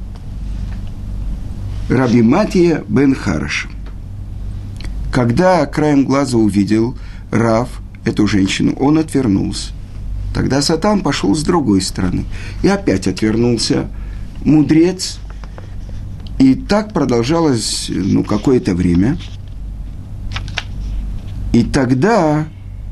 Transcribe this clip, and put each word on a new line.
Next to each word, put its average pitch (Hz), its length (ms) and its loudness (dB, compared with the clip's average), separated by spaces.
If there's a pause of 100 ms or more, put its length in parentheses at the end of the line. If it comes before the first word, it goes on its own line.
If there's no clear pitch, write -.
(1900)
Раби 123 320 4
Матия 170 680 4
бен 131 280 4
Харашем. - 560 -4 (1400)
Когда 143 540 4
краем 147 400 4
глаза 131 320 2
увидел 107 600 4 (320)
Рав 113 380 2 (360)
эту 110 220 2
женщину, 98 520 2
он 147 200 4
отвернулся. 113 760 0 (600)
Тогда 131 260 0
Сатан 170 400 2
пошел - 340 0
с 156 80 -2
другой 139 380 2
стороны - 440 -2 (380)
и 170 60 4
опять 190 380 0
отвернулся. 120 840 0 (560)
Мудрец – 156 760 4 (1200)
И 131 160 8
так 208 380 -2
продолжалось, 135 1040 0
ну, - 300 2
какое-то 107 500 2
время. 90 440 2 (2250)
И 117 100 4
тогда 151 840 2 (460)